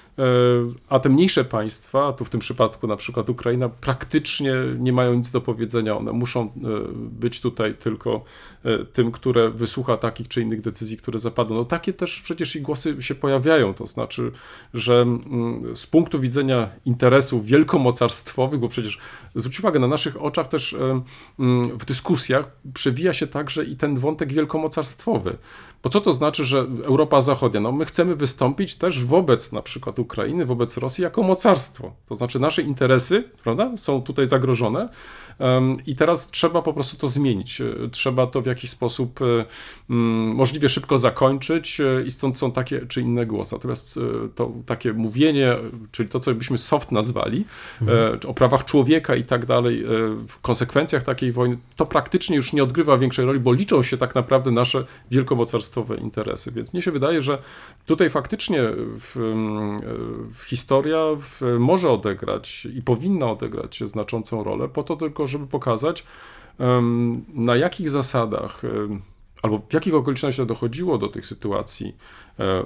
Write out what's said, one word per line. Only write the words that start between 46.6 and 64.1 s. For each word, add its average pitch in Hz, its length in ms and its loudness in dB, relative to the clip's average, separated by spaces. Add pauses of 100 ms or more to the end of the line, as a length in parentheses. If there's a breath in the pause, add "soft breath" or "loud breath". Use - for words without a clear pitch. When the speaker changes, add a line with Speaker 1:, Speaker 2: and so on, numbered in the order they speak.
Speaker 1:
nazwali, 117 540 0 (360 loud breath)
Speaker 2:
Mhm. 113 420 4
Speaker 1:
e, - 40 -10
o 131 60 -6
prawach 131 320 4
człowieka 147 500 4
i 120 80 0
tak 120 220 -2
dalej, 120 380 2
e, 113 40 -4 (400)
w - 140 -20
konsekwencjach 131 640 0
takiej 127 280 -2
wojny, 123 260 2 (180)
to 156 100 2
praktycznie - 500 0
już 131 180 0
nie 147 100 4
odgrywa 139 340 4
większej 127 280 2
roli, 135 140 2
bo 123 140 4
liczą 165 300 4
się 123 140 -2
tak 123 180 -2
naprawdę 131 360 2
nasze 123 340 2 (260 loud breath)
wielkomocarstwowe 120 600 0 (260)
interesy. 110 540 -6
Więc 113 220 -8
mnie 175 80 -2
się 180 100 -2
wydaje, 147 300 2
że 139 160 0 (480 loud breath)
tutaj 160 240 4
faktycznie 156 520 -2 (380)
w, - 180 -16
mm, 107 580 -2
e, 104 40 -8 (540)
w - 100 -18
historia 139 540 0 (220)
w, 127 400 -2
może 165 320 4
odegrać 104 760 -4 (100)
i 120 40 -6
powinna 135 500 0
odegrać 110 540 -8
znaczącą 107 580 -6